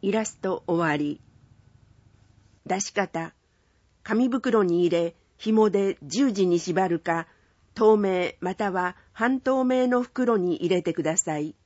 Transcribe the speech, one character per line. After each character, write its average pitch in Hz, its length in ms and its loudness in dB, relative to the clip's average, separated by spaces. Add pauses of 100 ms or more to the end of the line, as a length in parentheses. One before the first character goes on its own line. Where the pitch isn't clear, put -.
イ 196 100 -2
ラ 220 140 0
ス - 120 -14
ト - 280 -4
終 170 140 0
わ 156 180 0
り。 147 240 -4 (1400)
出 185 140 -4
し - 120 -8
方。 165 420 -6 (680)
紙 233 280 0
袋 233 340 0
に 175 160 0
入 175 100 2
れ、 170 260 -2 (220)
紐 220 320 4
で 196 320 0
十 226 300 0
字 190 160 2
に 175 120 2
縛 180 280 -2
る 170 120 0
か、 165 280 -4 (480)
透 214 220 6
明 185 420 0
ま 180 160 -4
た 202 160 -4
は 180 240 -4 (160)
半 254 300 -2
透 262 220 0
明 254 240 2
の 247 140 2
袋 240 360 0
に 180 180 0
入 170 140 -2
れ 175 120 2
て 165 120 -4
く 165 100 -4
だ 156 140 -2
さ 156 220 -4
い。 151 160 -8 (100)